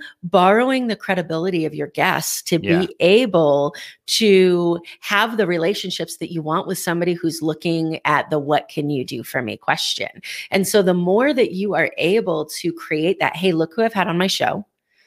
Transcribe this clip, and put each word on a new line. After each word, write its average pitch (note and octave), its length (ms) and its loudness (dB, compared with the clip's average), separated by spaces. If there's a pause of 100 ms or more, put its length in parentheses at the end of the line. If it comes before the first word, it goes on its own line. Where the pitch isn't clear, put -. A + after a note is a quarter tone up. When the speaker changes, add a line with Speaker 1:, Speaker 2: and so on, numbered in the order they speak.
(240)
Speaker 1:
borrowing A3+ 640 2
the G#3 80 -2
credibility F3 680 -2
of D3+ 100 -6
your D3 120 -4
guests D3 540 -2
to - 180 0
be F#3 80 -4
Speaker 2:
Yeah. F3 180 2 (140)
Speaker 1:
able E3 760 4 (320)
to F3+ 720 4 (220)
have A3 360 0
the G3+ 100 2
relationships F3 680 -4
that - 140 -8
you E3 100 -4
want D#3 260 -2
with F3+ 120 -4
somebody F3 340 0
who's E3 300 -4
looking D#3+ 640 -2
at C#3+ 260 2
the D3+ 80 2
"What C#3+ 300 0
can D3 200 -4
you C3+ 160 -2
do A#2 180 -8
for - 180 -6
me?" G#2+ 140 -6
question. - 540 -4 (420)
And F#3+ 160 2
so G#3 140 4
the F3+ 140 4
more G3 360 2
that A#3 200 0
you F#3 240 -2
are D#3 220 0
able F3 480 0 (140)
to E3 140 -4
create E3 460 -2
that, D3 160 -2
"Hey, F3+ 160 0
look D#3+ 240 0
who A3+ 80 0
I've A3+ 100 0
had F3+ 140 0
on E3+ 100 0
my F#3 100 2
show. D#3 380 -2 (420)